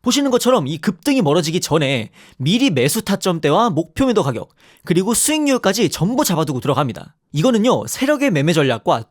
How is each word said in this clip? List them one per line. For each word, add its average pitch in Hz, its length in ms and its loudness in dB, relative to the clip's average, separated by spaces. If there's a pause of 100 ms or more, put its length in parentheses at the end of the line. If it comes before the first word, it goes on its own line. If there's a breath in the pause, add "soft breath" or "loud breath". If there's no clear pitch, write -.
보시는 277 300 0
것처럼 240 340 2
이 151 140 -8
급등이 262 420 -2
멀어지기 160 400 0
전에 139 480 -2 (280 loud breath)
미리 220 340 0
매수 143 320 0
타점대와 185 640 0
목표 170 380 -2
매도 214 160 2
가격, 120 260 -6 (340 soft breath)
그리고 185 300 0
수익률까지 240 760 0
전부 247 360 -2
잡아두고 151 340 -2
들어갑니다. 131 560 -4 (180)
이거는요, 220 520 2
세력의 277 460 0
매매 151 200 2
전략과 131 600 0